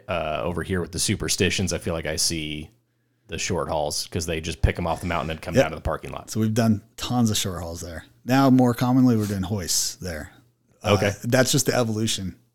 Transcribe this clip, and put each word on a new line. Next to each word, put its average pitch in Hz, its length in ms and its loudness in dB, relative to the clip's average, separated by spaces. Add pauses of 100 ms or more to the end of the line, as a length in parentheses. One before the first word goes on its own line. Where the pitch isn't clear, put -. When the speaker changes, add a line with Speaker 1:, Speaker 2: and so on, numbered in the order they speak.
Speaker 1:
uh, 78 360 -4
over 85 200 -2
here 90 180 -2
with 82 100 -6
the 82 80 -6
superstitions, 90 760 0
I 82 60 -2
feel 90 140 -4
like 80 120 -4
I 76 120 -4
see 76 520 -4 (580)
the 82 100 -8
short 78 320 -2
hauls 73 380 -4
'cause 85 180 -6
they 82 160 -4
just 82 200 -8
pick - 160 2
'em 87 80 -4
off 82 140 -2
the 92 80 -6
mountain 80 240 -2
and 80 100 -10
come 82 140 -4
Speaker 2:
Yep. - 80 8
Speaker 1:
down 78 80 -4
to 80 40 -10
the 73 60 -12
parking 73 300 -4
lot. - 180 -12
Speaker 2:
So 110 120 -4
we've 110 120 2
done 113 280 2 (160)
tons 120 340 0
of 101 60 0
short 87 240 -4
hauls 85 200 -10
there. 85 240 -12 (200)
Now, 131 240 4
more 127 240 6
commonly, 127 440 4
we're 107 80 0
doing 98 180 -2
hoists 90 520 -2
there. 78 360 -10 (520)
Uh, 98 100 4
Speaker 1:
Okay. 101 200 4 (100)
Speaker 2:
that's 123 280 4
just 139 140 2
the 117 80 0
evolution 110 640 0 (200)